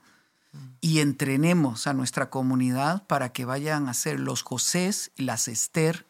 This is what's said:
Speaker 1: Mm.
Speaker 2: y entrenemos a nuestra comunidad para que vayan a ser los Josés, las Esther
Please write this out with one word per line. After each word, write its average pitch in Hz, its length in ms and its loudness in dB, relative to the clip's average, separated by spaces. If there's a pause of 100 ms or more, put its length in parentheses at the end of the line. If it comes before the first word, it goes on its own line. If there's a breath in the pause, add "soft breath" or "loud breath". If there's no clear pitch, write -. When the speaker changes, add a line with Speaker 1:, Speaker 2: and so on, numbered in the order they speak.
(520 soft breath)
Speaker 1:
Mm. 147 60 -20 (220)
Speaker 2:
y 160 200 4
entrenemos 143 880 2
a 143 60 2
nuestra 131 380 -2
comunidad 131 760 0
para 135 280 0
que 127 100 -4
vayan 143 440 -2
a 123 40 -4
ser 143 260 -2
los 131 240 -4
Josés, 180 760 -2
las 120 320 -2
Esther 156 600 0